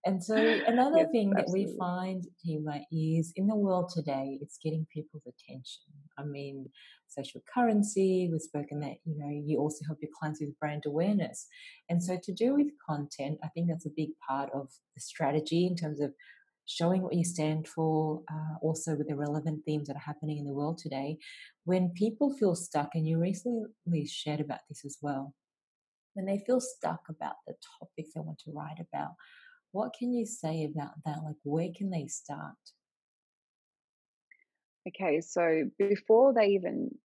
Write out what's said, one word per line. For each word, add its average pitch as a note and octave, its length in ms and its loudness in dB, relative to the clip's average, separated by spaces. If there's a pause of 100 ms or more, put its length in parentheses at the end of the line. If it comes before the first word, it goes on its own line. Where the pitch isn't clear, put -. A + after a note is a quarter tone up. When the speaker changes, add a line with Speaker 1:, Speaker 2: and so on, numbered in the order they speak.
Speaker 1:
And F#3+ 220 2
so A3 80 4 (360)
another C#4 260 8
Speaker 2:
Yes, D#4+ 160 6
Speaker 1:
thing G#3 200 4
that - 200 2
we G3 80 4
Speaker 2:
absolutely. - 140 -4
Speaker 1:
find, F#3 440 -2 (200)
Tima, D3+ 360 -2 (140)
is D#3+ 480 2
in F#3+ 120 2
the A3 40 2 (100)
world F3+ 220 2 (120)
today, C#3 420 -4
it's - 240 -14
getting D#3 200 0 (100)
people's D3+ 380 -12
attention. - 580 -18 (260)
I C#3 60 -10
mean, C#3 460 -8 (480)
social - 240 -10 (120)
currency, G3 800 4
we've D#3 200 -2
spoken D3 340 -6
that, C#3 120 -10 (120)
you D3+ 120 -2
know, C#3+ 80 -8 (180)
you D3+ 160 2
also D3+ 220 -2
help D3+ 160 -6
your D3+ 160 -8
clients D#3 240 -6
with C#3+ 180 -8
brand D3 320 -4
awareness. F3+ 460 0 (520)
And F3 180 4
so F3+ 180 0
to G#3 80 -4 (100)
do C4 120 4
with D4 140 4 (200)
content, D3 540 -4
I D#3+ 60 -8
think E3+ 180 -2
that's E3 240 -2
a D3 120 -8
big D#3 80 -4 (160)
part C#3 220 -2 (100)
of C#3 60 -8 (300)
the - 60 -16
strategy D3+ 680 0
in F3+ 80 0
terms D3+ 240 -4
of C#3+ 140 0 (520)
showing F3+ 360 2
what F3+ 180 -2
you E3 60 4 (100)
stand D#3 400 0
for, D#3 480 2 (100)
uh, - 280 -6
also D#3+ 360 -2
with D3 120 -2
the D3 60 -2 (120)
relevant D3+ 380 -2
themes D3+ 220 -2
that C#3 100 -8
are D3 140 -10
happening D3+ 260 -6
in C#3+ 80 -6
the C#3 140 -4
world D#3 180 -2
today. C#3+ 400 -6 (480)
When F3+ 260 2 (120)
people A#3 260 2 (100)
feel F#3 160 4
stuck, - 400 -2
and D#3+ 120 2
you E3 120 2
recently F3+ 840 -2
shared D3+ 360 -4
about C#3+ 280 -4
this - 160 -16
as C#3 160 -12
well, C#3+ 320 -4 (800)
when F#3+ 120 -6
they G3 220 0
feel B3+ 140 4
stuck - 480 -6
about - 260 -8 (100)
the - 100 -14 (240)
topics D#3 340 -14
they D#3+ 80 -8
want D#3 240 -10
to D3 60 -14
write D3+ 280 -12
about, D3 320 -8 (640)
what A3+ 260 -4
can B3 140 -2
you A#3 120 0
say D#3+ 380 -4
about D3+ 300 -6 (120)
that? D#3 180 -4
Like, D3+ 200 -8
where D#3+ 340 0
can G3 140 -4
they D#3 160 -4
start? - 480 -10 (2250)
Speaker 2:
Okay, E3+ 340 0
so E3 560 2
before A3 560 6
they A3 140 8
even F#3+ 420 2 (160)